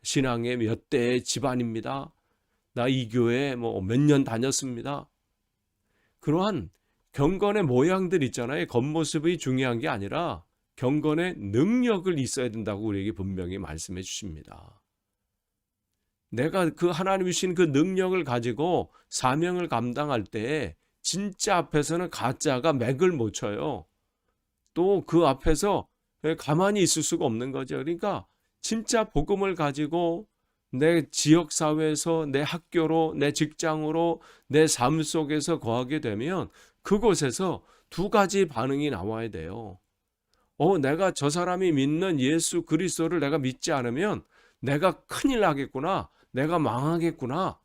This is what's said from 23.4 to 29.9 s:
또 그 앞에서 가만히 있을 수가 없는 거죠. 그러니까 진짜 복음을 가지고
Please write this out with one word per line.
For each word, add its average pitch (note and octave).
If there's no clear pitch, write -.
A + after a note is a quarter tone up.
또 F3+
그 E3
앞에서 D#3
가만히 F#3+
있을 D#3+
수가 E3
없는 B2
거죠. C3+
그러니까 E3
진짜 A3
복음을 F#3+
가지고 D#3+